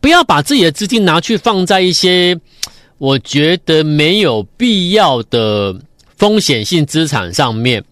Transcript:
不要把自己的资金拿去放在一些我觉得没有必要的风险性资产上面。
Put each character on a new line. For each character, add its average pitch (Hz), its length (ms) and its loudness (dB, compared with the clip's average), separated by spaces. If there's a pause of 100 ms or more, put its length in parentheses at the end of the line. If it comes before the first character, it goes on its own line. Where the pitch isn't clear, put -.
不 262 60 0
要 339 160 4
把 - 180 0
自 - 140 -2
己 226 80 2
的 160 80 2
资 202 160 -8
金 220 180 0
拿 180 160 2
去 226 160 -2
放 196 260 0
在 190 180 0
一 185 120 0
些 180 420 2 (640)
我 135 220 -2
觉 151 380 0
得 156 260 0
没 156 380 2
有 120 200 0 (160)
必 202 320 0
要 170 320 2
的 104 580 -2 (360)
风 208 260 2
险 113 240 -2
性 170 180 0
资 156 240 -2
产 101 240 -4
上 120 220 -2
面。 117 380 -2